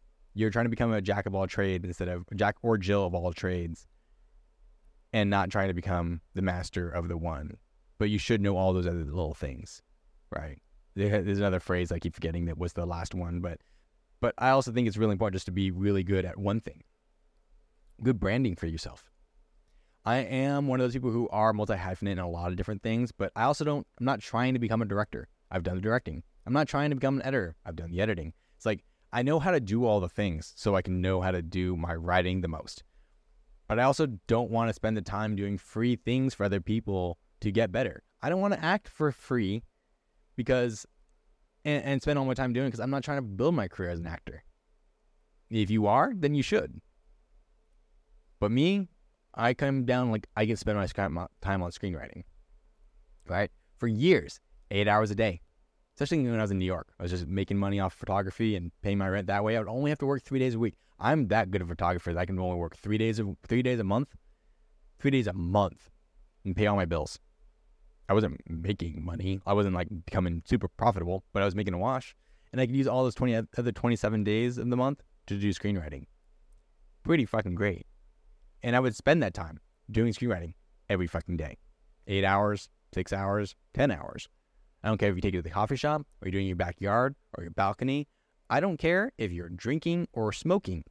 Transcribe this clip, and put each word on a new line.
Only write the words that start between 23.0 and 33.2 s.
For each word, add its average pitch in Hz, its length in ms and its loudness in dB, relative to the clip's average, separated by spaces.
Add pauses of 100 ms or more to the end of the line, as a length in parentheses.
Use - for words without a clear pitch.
but - 240 -4
I 110 80 0
also 143 200 2
don't, 147 220 -2 (140)
I'm 117 60 -2
not 131 140 0
trying 123 340 0
to 127 60 2
become 113 220 0
a 113 40 -2
director. 101 420 -4 (240)
I've 90 120 -2
done 90 120 -2
the 92 60 -2
directing. 107 420 -2 (240)
I'm 117 60 -2
not 147 140 2
trying 147 220 0
to 143 60 0
become 135 220 0
an - 80 -4
editor. 113 300 -2 (100)
I've 85 100 -10
done 85 160 -8
the 87 100 0
editing. 85 320 -2 (220)
It's - 100 -8
like, 107 180 -2 (300)
I 117 80 0
know 147 180 2
how 175 120 0
to 165 80 4
do 117 260 0
all 107 140 4
the 90 100 -2
things 90 460 -4
so 101 200 2
I 95 60 4
can 92 200 -2
know 92 200 2
how 92 80 0
to 92 140 0
do 90 340 -2
my 85 160 -4
writing 90 480 2
the 87 60 -2
most. - 360 -10 (840)